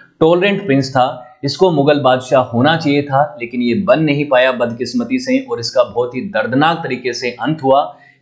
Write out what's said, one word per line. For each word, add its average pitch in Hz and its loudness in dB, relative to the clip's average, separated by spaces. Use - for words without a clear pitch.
tolerant 185 2
prince 135 0
था। 131 -2
इसको 180 2
मुगल 143 2
बादशाह 127 2
होना 131 2
चाहिए 143 0
था, 135 -2
लेकिन 123 -6
ये 117 0
बन 123 2
नहीं 143 0
पाया 131 2
बदकिस्मती 120 -4
से, 131 -2
और 117 -6
इसका 120 0
बहुत 120 -4
ही 127 -6
दर्दनाक 113 0
तरीके 127 -6
से 120 -6
अंत 135 -4
हुआ। 135 2